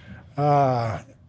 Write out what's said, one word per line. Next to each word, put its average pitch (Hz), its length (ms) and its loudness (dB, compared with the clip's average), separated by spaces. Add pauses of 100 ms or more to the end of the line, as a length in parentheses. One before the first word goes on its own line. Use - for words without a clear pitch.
(360)
Uh, 131 640 0 (280)